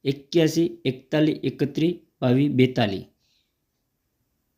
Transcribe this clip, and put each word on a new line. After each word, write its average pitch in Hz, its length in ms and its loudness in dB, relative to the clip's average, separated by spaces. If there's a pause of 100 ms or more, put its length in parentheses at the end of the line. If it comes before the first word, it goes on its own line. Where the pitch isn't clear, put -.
એક્યાસી 160 640 0 (160)
એકતાલીસ 151 580 -2
એકત્રીસ 147 580 -2 (200)
બાવીસ 131 300 2
બેતાલીસ. 127 560 0 (1500)